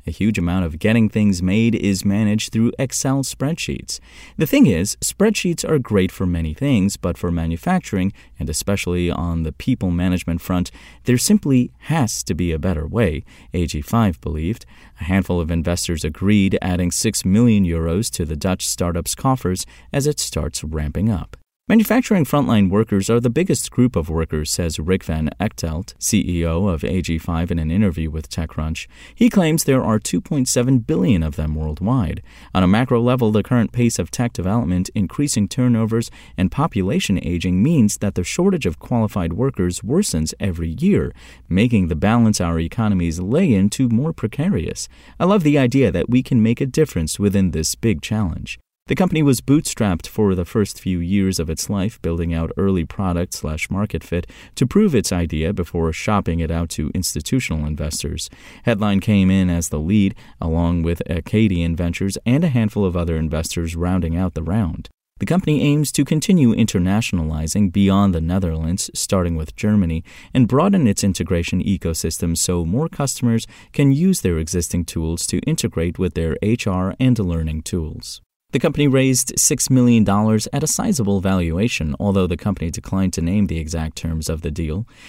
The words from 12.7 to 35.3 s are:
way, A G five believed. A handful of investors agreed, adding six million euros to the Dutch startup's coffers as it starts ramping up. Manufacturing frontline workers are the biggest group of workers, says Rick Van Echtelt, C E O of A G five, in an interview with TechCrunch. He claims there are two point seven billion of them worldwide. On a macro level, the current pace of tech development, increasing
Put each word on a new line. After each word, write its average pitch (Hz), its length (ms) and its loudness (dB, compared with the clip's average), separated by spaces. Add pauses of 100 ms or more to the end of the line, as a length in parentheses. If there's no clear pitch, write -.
way, 82 380 -2 (300)
A 87 100 0
G 76 160 -4
five 104 400 2
believed. 80 460 -6 (340)
A - 40 -10
handful 92 360 0
of 80 100 -2
investors 85 540 -2
agreed, 98 560 2
adding 90 300 0
six - 340 -2
million 104 400 4
euros 82 460 0
to - 160 -4
the 76 100 -4
Dutch 92 300 -2
startup's 85 480 -4
coffers 127 500 -2 (300)
as 139 120 0
it 147 140 -2
starts - 420 -6
ramping 78 460 -4
up. 92 300 -6 (300)
Manufacturing 214 560 2
frontline 113 440 2
workers 101 400 0
are 117 120 4
the 123 100 0
biggest 160 400 -2
group 123 240 2
of 80 160 -2
workers, 80 400 -4
says 85 300 -4
Rick 90 240 0
Van 78 260 -2 (100)
Echtelt, 87 560 -6
C - 300 0
E 85 180 -2
O 82 220 0
of 82 180 -2
A 92 160 -2
G 82 180 -2
five, 85 340 -2
in 85 80 -2
an 78 100 -2
interview 85 400 0
with 78 180 -8
TechCrunch. 80 600 -6 (260)
He 233 160 4
claims 165 320 2
there 131 200 2
are 107 180 2
two - 200 -4
point 135 280 -2
seven 127 320 2
billion 143 420 2
of 78 140 -4
them 78 180 -2
worldwide. 80 640 -2 (320)
On 92 120 2
a - 20 4
macro 117 340 4
level, 123 300 2
the 107 140 2
current 120 260 2
pace 117 300 0
of 87 100 -4
tech 120 220 -4
development, 92 640 0
increasing 107 500 0